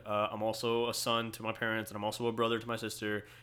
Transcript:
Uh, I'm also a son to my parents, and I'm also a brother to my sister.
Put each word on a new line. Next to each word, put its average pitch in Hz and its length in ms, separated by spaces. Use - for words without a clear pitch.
Uh, 104 260
I'm 107 120
also 117 480
a 113 40
son 117 380
to 110 100
my 110 100
parents, 110 380
and 104 60
I'm 104 80
also 107 220
a 117 60
brother 117 260
to 113 100
my 113 80
sister. 104 480